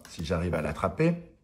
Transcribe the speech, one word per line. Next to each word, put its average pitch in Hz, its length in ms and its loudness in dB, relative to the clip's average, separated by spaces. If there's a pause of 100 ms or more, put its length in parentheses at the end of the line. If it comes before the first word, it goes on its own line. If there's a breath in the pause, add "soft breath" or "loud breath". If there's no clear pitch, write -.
(100)
si - 140 -8
j'arrive 85 300 0
à 78 80 0
l'attraper 95 520 2 (300)